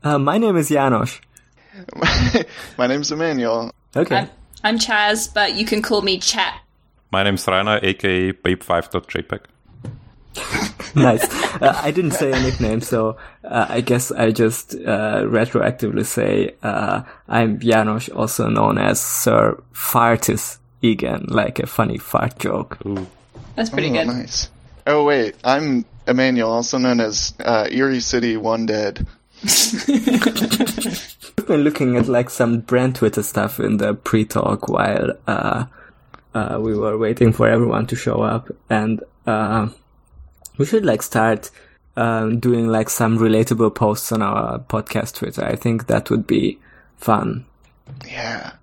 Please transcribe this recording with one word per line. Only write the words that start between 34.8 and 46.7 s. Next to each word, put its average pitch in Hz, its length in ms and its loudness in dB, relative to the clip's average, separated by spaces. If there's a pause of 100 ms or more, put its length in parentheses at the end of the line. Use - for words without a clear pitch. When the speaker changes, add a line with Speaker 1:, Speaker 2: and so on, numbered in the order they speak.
Speaker 1:
uh, - 380 -2 (680)
uh, 110 260 -2
we 110 160 -2
were 107 220 -2
waiting 113 340 4
for 113 160 4
everyone 113 400 2
to 117 80 -4
show 110 260 0
up. 113 260 -2 (220)
And, 107 320 0 (240)
uh, 107 420 0 (880)
we 139 80 2
should, 220 180 2
like, 113 180 2
start, 110 480 0 (460)
um, 113 420 0
doing, 117 300 2
like, 110 220 0
some 113 280 2
relatable 110 560 4
posts 107 380 0
on 110 100 0
our 110 380 -2
podcast 110 560 -6
Twitter. - 280 -6
I 113 120 -2
think 113 320 -2
that 113 220 0
would 110 180 0
be 101 300 0 (400)